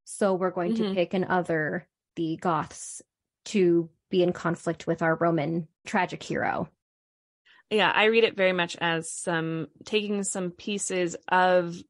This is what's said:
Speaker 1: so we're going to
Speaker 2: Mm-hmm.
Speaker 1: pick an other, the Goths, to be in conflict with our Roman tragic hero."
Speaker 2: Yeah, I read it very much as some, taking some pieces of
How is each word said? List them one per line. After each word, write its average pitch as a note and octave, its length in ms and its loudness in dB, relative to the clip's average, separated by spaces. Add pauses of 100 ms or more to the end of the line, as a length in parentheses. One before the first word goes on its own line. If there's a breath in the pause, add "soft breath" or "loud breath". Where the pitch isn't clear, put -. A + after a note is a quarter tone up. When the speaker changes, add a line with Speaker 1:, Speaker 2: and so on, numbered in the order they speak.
Speaker 1:
so G3 300 0
we're F#3 160 0
going F3+ 260 -2
to A3+ 60 0
Speaker 2:
Mm-hmm. G3 120 0
Speaker 1:
pick F3 200 0
an F#3 100 2
other, E3+ 640 0 (300)
the D#3+ 240 -4
Goths, - 640 -4 (440)
to F3 420 4 (220)
be F#3 120 4
in F3+ 100 2
conflict - 540 -4
with E3 140 -2
our D#3+ 140 4
Roman E3 540 0 (180)
tragic F3+ 360 -2
hero." - 460 -4 (1000 soft breath)
Speaker 2:
Yeah, G3 240 2
I G#3 120 4
read A3+ 180 6
it G3 120 2
very F#3 160 4
much F3 280 -2
as E3 300 -2
some, D#3+ 580 -4 (160)
taking G#3 380 -2
some F#3+ 280 -4
pieces F3+ 640 -4 (120)
of F3+ 480 4 (140)